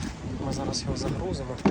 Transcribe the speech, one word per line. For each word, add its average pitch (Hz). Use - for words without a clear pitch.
Ми -
зараз -
його -
загрузимо. 139